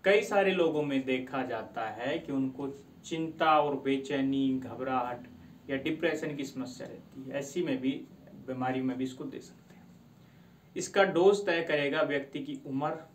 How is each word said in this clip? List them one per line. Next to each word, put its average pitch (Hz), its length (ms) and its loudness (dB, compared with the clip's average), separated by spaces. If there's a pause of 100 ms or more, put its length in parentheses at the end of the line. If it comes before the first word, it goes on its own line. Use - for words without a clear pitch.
कई 202 180 8
सारे 196 280 4
लोगों 160 320 2
में 135 220 0
देखा 131 380 -2
जाता 117 460 -6
है 127 300 -4
कि 147 140 -8
उनको 135 340 -2 (380)
चिंता 160 540 0
और 143 220 2
बेचैनी, 135 800 0
घबराहट 127 680 -4 (440)
या 135 60 0
depression 156 600 -2
की 139 80 -6
समस्या - 420 -10
रहती - 360 -16
है, 131 160 -8
ऐसी 165 240 -4
में 139 180 0
भी, 135 100 2 (560)
बीमारी 131 340 -2
में 131 180 0
भी 131 60 -2
इसको 139 200 -8
दे - 160 -8
सकते - 340 -20
हैं। - 120 -20 (880)
इसका 190 300 2
dose 190 400 6
तय 170 160 2
करेगा 147 400 2
व्यक्ति 143 380 -2
की 135 260 -8
उम्र 143 260 -2 (220)